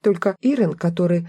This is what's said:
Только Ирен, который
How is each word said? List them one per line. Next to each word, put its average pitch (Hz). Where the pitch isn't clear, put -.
Только 196
Ирен, 247
который 170